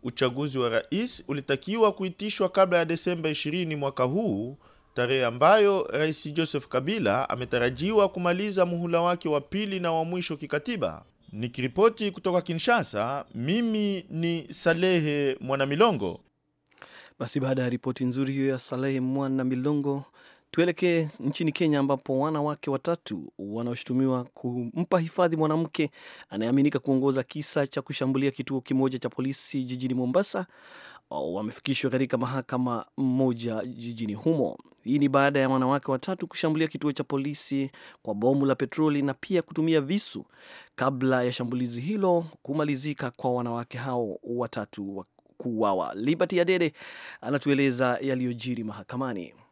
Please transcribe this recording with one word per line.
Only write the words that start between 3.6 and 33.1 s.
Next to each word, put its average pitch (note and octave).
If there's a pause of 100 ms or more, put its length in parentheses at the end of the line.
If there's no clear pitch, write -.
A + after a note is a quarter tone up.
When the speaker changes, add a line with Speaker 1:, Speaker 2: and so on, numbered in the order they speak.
Speaker 1:
mwaka C#3
huu, C3 (360)
tarehe B2+
ambayo F#3+
Rais D3+
Joseph D3+
Kabila C3
ametarajiwa B2+
kumaliza F#3
muhula E3+
wake F3
wa D3
pili G3
na E3+
wa D#3+
mwisho E3+
kikatiba. D3 (280)
Nikiripoti C3+
kutoka F3+
Kinshasa, D#3 (100)
mimi G#3
ni E3
Salehe D#3+
Mwanamilongo. C#3 (1000)
Speaker 2:
Basi B2+
baada C3
ya B2
ripoti B2
nzuri C3
hiyo C3+
ya C3
Salehe C3
Mwanamilongo, C3+ (460)
tuelekee E3+ (120)
nchini D#3
Kenya D3+
ambapo C#3
wanawake D3
watatu C3+
wanaoshutumiwa B2
kumpa B2+
hifadhi E3
mwanamke D#3 (380)
anayeaminika C3+
kuongoza C3+
kisa D3
cha -
kushambulia C3+
kituo C3
kimoja C3
cha B2
polisi C3+
jijini B2+
Mombasa D#3+ (640)
wamefikishwa G#2+
katika C3
mahakama B2 (120)
moja B2